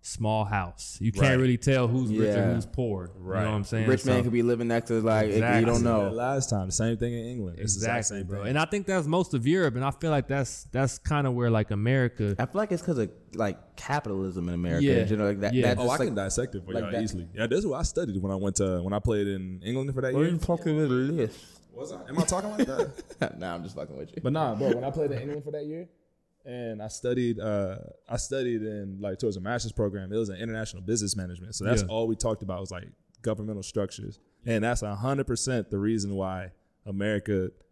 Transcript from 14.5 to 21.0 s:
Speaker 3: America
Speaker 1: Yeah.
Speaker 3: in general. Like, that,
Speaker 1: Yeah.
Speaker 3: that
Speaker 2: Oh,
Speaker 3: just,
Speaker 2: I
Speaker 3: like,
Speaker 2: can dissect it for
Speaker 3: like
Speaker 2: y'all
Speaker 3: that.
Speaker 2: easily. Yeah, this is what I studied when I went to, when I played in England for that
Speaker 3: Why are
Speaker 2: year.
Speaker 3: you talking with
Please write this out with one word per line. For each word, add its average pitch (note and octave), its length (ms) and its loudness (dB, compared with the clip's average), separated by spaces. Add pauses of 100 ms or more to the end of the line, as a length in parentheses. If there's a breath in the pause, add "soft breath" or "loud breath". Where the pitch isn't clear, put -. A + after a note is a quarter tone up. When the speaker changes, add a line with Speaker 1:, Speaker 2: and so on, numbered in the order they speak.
Speaker 3:
America F2+ 300 2
Speaker 1:
Yeah. C#3 160 6
Speaker 3:
in A2 60 2
general. G#2 220 2
Like, G2+ 120 -2
that, G#2 120 0
Speaker 1:
Yeah. B2 140 4
Speaker 3:
that B2 100 4
Speaker 2:
Oh, B2+ 60 -2
Speaker 3:
just, B2 100 4
Speaker 2:
I D3+ 60 0
Speaker 3:
like, B2 80 2
Speaker 2:
can A2+ 80 -2
dissect G2+ 400 -2
it F2+ 100 -8
for F#2 80 -8
Speaker 3:
like - 100 -2
Speaker 2:
y'all F2 100 -4
Speaker 3:
that. A2+ 100 0
Speaker 2:
easily. F#2 320 -4
Yeah, G#2+ 100 0
this B2 140 2
is G#3 80 -2
what D3 120 -2
I E3+ 40 -2
studied - 400 -2
when G2 80 -2
I G2 60 0
went G2 180 0
to, F#2 260 2
when F#2+ 120 -2
I G#2 60 0
played G#2 280 2
in F#2 360 -6
England C3 300 -4
for B2+ 80 -2
that C3 140 -2
Speaker 3:
Why C#3+ 60 4
are - 20 6
Speaker 2:
year. E3+ 100 2
Speaker 3:
you E3 60 0
talking E3+ 380 0
with C#3 380 2